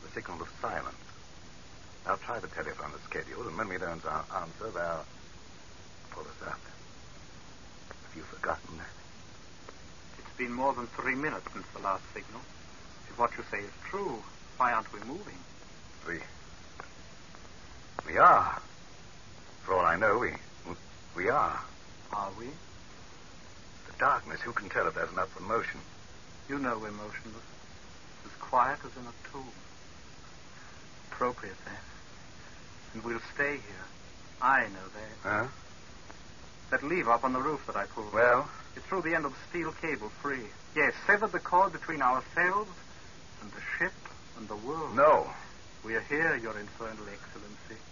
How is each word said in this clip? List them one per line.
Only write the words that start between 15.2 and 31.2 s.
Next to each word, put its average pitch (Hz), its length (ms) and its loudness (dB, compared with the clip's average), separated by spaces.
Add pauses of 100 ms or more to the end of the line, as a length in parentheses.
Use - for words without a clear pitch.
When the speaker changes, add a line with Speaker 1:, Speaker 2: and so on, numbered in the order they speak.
Speaker 1:
We, 82 100 -2 (1900)
we 85 120 4
are. 135 420 12 (1000)
For 95 120 4
all 90 100 8
I 82 120 8
know, 107 220 8
we, 110 140 4 (840)
we 90 120 4
are. 92 320 6 (520)
Speaker 2:
Are 101 260 0
we? 117 80 -6
Speaker 1:
The - 1500 -12
darkness, 131 420 4
who 120 120 -4
can 98 160 -2
tell 98 200 4
if 80 60 0
there's 85 180 0
enough 92 180 0
for - 120 -10
motion? 107 360 2 (720)
Speaker 2:
You 143 100 -2
know 120 200 2
we're 107 120 -4
motionless. 104 540 -8 (800)
As - 160 -10
quiet 131 440 6
as 135 120 -10
in 123 100 -10
a - 260 -12
tomb. 131 200 -10 (1600)
Appropriate, 123 520 0